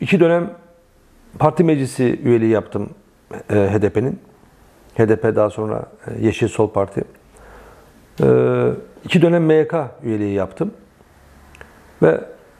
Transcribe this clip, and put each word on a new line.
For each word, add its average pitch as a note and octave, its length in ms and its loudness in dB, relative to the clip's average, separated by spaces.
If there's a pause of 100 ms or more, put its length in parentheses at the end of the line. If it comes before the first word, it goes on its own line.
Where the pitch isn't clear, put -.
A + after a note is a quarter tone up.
iki F#3 200 0
dönem E3+ 300 2 (880)
parti D#3 260 2
meclisi C3+ 600 0
üyeliği A#2 260 2
yaptım, G2+ 400 -2 (600)
e, G2+ 40 0
H G2+ 280 2
D G2+ 80 2
P'nin. B2+ 300 -4 (760)
H A2+ 140 2
D G#2+ 80 2
P A2 200 -2
daha G#2+ 140 2
sonra, G#2+ 360 -8 (200)
e, A2 200 -4
Yeşil G#2+ 220 0
Sol G#2+ 220 -2
Parti. - 340 -4 (1160)
E, C#3 40 4 (760)
iki E3+ 180 0
dönem E3+ 240 2
M D#3 80 4
Y D#3 140 2
K D3 220 -4 (120)
üyeliği G#2 320 -4
yaptım. G2 360 -4 (1300)
Ve D#3+ 180 4 (400)